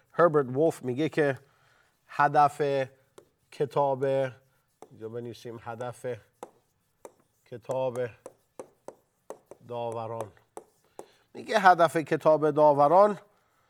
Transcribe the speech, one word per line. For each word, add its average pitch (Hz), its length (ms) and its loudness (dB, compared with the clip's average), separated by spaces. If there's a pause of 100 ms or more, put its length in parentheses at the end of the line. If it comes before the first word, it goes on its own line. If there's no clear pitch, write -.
(120)
هربرت 151 340 2
وولف 143 380 -2
میگه 127 260 -4
که 139 300 -2 (680)
هدف 147 540 0 (880)
کتاب، 139 520 -4
اینجا 131 1040 -8
بنویسیم، 117 520 -14
هدف 120 440 -14 (1400)
کتاب 127 540 -8 (1700)
داوران. 113 640 -10 (1040)
میگه 226 260 -2
هدف 170 380 6
کتاب 156 540 2
داوران، 151 680 4 (500)